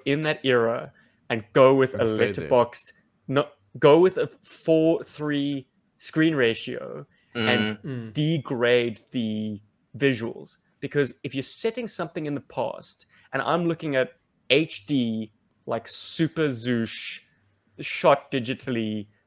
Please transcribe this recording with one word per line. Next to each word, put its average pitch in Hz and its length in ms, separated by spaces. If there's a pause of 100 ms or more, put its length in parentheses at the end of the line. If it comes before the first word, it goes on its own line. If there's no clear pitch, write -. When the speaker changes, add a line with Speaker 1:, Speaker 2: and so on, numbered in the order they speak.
Speaker 1:
in 143 160
that 151 220
era 123 480 (360)
and 113 240
go 135 220
with 131 200
Speaker 2:
And - 80
Speaker 1:
a 117 40
Speaker 2:
stay 110 260
there. 82 160
Speaker 1:
letterboxed, - 440 (360)
no, 135 200 (300)
go 151 200
with 180 180
a 147 120 (140)
four 160 600
three 143 640 (320)
screen 160 380
ratio 120 680 (300)
and 113 440
Speaker 3:
Mm. - 60
Speaker 2:
Mm. 117 280
Speaker 1:
degrade 123 880 (100)
the 107 500 (380)
visuals. 117 580 (220)
Because 139 340 (100)
if 120 120
you're 135 80
setting 226 460
something 165 380
in 147 80
the 139 60
past, - 640 (280)
and 135 100
I'm 170 240
looking 160 300
at 127 180 (340)
H 160 380
D, 113 460 (340)
like, 117 200
super - 600
zoosh, 117 720 (600)
shot 143 500
digitally, 113 800 (180)